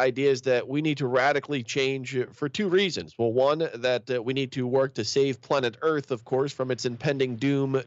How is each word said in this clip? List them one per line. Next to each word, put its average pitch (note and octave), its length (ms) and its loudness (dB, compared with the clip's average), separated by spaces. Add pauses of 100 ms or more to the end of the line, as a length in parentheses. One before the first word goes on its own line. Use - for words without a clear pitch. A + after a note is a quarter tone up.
ideas C3 400 2
that B2 260 2
we C#3 140 -4
need D#3 160 0
to C#3 100 -2
radically C3+ 560 0
change, C3+ 540 -4
uh, B2 160 0
for D3 160 -4
two G3 220 -2
reasons. D#3 480 0
Well, A#2 160 0
one, D3 400 2
that, B2 360 0
uh, B2 120 -2
we B2+ 100 -2
need C3 200 -2
to B2+ 140 -2
work C3+ 280 2
to A2 100 -2
save C#3 380 0
planet B2+ 400 0
Earth, D#3 280 0
of A#2 140 -4
course, C3+ 300 0
from B2+ 160 -4
its B2+ 160 -4
impending C3 500 -2
doom C3+ 500 0